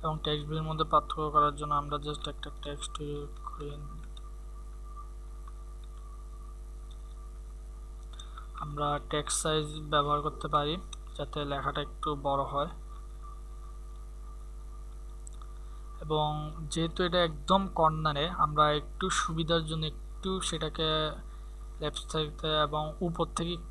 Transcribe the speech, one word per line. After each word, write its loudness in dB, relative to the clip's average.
এবং 2
টেক্সট 0
ভিউর 0
মধ্যে 2
পার্থক্য 4
করার 8
জন্য 0
আমরা -2
just -4
একটা -8
টেক্সট -6
তৈরি -2
করি। -6
আমরা 0
টেক্সট 0
সাইজ 2
ব্যবহার 6
করতে -2
পারি 6
যাতে -2
লেখাটা 0
একটু -2
বড় 4
হয়। 2
এবং 4
যেহেতু 0
এটা 4
একদম 4
কর্নারে, 6
আমরা 8
একটু -2
সুবিধার 4
জন্য 2
একটু -4
সেটাকে 0
লেফট -2
সাইড 2
থেকে 2
এবং 2
উপর 2
থেকে 0